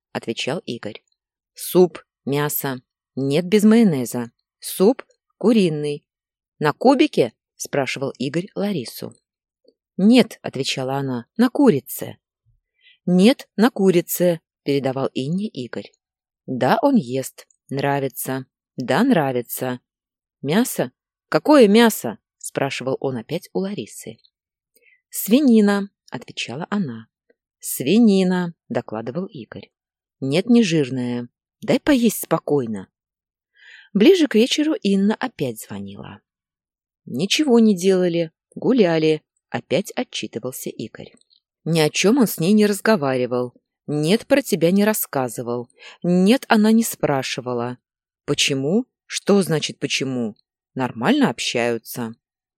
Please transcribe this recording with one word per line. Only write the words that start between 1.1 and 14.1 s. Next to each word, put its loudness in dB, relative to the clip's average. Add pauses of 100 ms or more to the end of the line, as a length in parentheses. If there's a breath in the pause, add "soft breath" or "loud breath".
«Суп, 0 (240)
мясо. -4 (340)
Нет, -2
без 4
майонеза. 2 (280)
Суп 0 (340)
куриный». 0 (500)
«На 0
кубике?» 2 (220)
спрашивал -4
Игорь -6
Ларису. -8 (840)
«Нет», 4
отвечала -6
она, -6 (100)
«на 2
курице». 0 (880 soft breath)
«Нет, 4
на 4
курице», 0 (240)